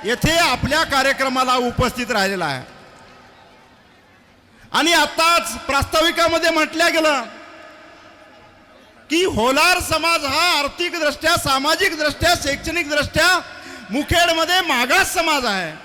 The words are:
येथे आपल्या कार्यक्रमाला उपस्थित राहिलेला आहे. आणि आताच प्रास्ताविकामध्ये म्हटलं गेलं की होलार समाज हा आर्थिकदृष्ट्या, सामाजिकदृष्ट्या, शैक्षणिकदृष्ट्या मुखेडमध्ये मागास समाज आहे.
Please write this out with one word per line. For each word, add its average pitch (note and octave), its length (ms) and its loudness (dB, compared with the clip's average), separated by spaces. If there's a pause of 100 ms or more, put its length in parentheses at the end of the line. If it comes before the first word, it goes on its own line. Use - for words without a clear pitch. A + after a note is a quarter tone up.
येथे C4 320 0
आपल्या D4 480 2
कार्यक्रमाला C4 680 0
उपस्थित A#3+ 560 -2
राहिलेला G3 340 0
आहे. C3+ 200 -4 (2000)
आणि D4+ 200 2
आताच D#4+ 640 2 (100)
प्रास्ताविकामध्ये E4 840 2
म्हटलं D#4+ 420 0
गेलं D4+ 300 2 (1900)
की E4+ 140 2
होलार D4+ 560 2
समाज D#4+ 440 0
हा D#4 340 0
आर्थिकदृष्ट्या, D#4+ 800 -2
सामाजिकदृष्ट्या, D#4 1040 0
शैक्षणिकदृष्ट्या D#4 1000 0 (500)
मुखेडमध्ये E4 720 2
मागास D4+ 540 0
समाज D#4 320 0
आहे. F#3 260 -4 (120)